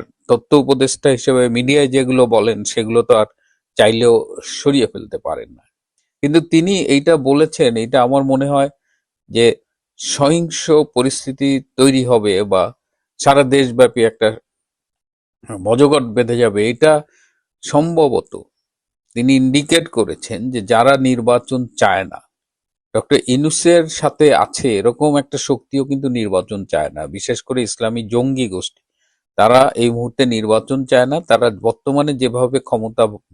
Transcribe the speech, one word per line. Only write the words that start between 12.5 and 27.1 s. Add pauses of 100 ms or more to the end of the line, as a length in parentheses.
সারা
দেশব্যাপী
একটা (1300)
বজগট
বেঁধে
যাবে,
এটা (640)
সম্ভবত (720)
তিনি
ইন্ডিকেট
করেছেন
যে
যারা
নির্বাচন
চায়
না, (800)
ডক্টর (100)
ইউনূসের
সাথে
আছে
এরকম
একটা
শক্তিও
কিন্তু
নির্বাচন
চায়
না,
বিশেষ